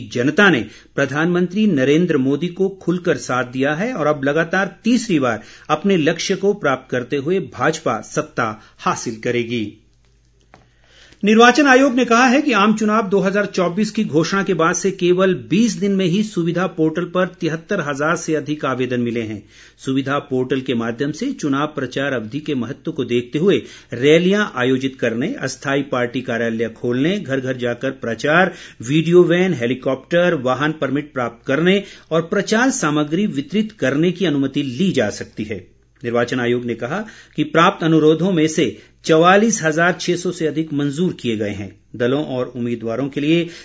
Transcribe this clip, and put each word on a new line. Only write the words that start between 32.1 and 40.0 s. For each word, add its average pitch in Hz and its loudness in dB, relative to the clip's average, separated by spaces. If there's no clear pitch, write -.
और 160 2
प्रचार 208 0
सामग्री 151 0
वितरित 175 -4
करने 143 0
की 185 -2
अनुमति 143 0
ली 139 -2
जा 120 0
सकती - -10
है। 104 -10
निर्वाचन 120 -2
आयोग 120 0
ने 120 -4
कहा 147 -6
कि 151 0
प्राप्त 170 2
अनुरोधों 160 4
में 160 2
से 156 -2
चवालीस 180 6
हजार 165 2
छह 175 -2